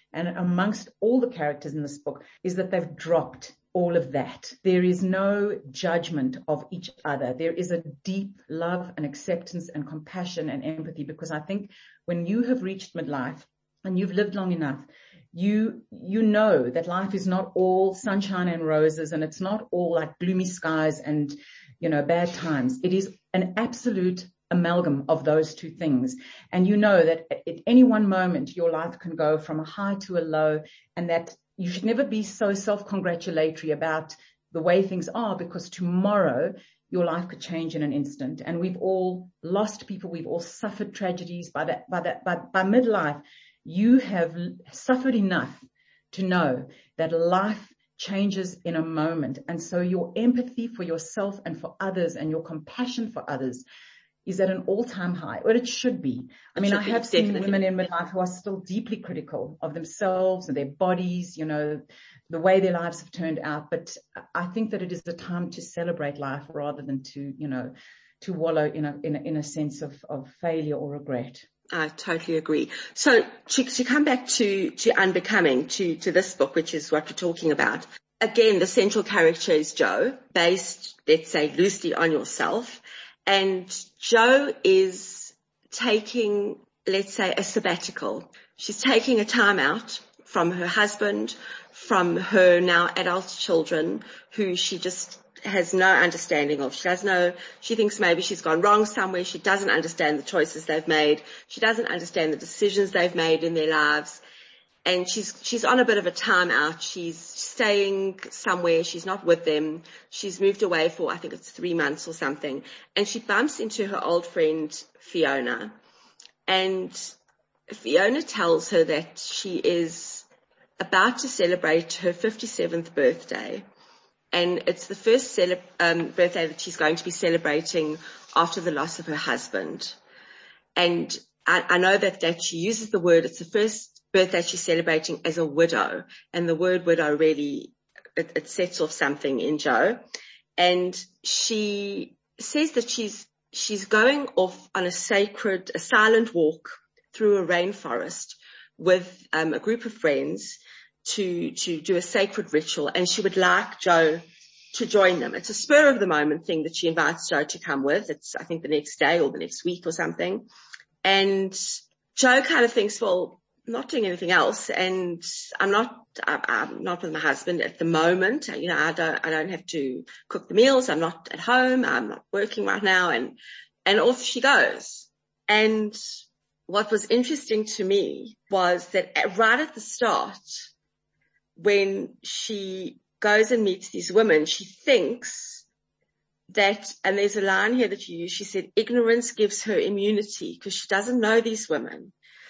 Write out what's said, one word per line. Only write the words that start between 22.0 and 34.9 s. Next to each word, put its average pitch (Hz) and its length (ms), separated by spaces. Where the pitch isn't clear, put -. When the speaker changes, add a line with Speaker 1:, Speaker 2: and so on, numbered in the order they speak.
Speaker 1:
bad 170 320
times. 131 500
It 180 100
is 190 200
an 180 240
absolute 196 680
amalgam 170 600
of 156 140
those 156 300
two - 160
things. 131 460
And 185 140
you 208 120
know 202 280
that 160 240
at, - 180
at 170 200
any 247 160
one 214 260
moment, 185 460
your 175 160
life 165 260
can 165 180
go 156 220
from 156 220
a 160 60
high 196 300
to 180 120
a 165 40
low, 156 400
and 175 160
that 170 240
you 175 120
should - 160
never 233 180
be 214 200
so 202 300
self-congratulatory 175 1200
about 156 440
the 165 80
way 180 200
things 185 280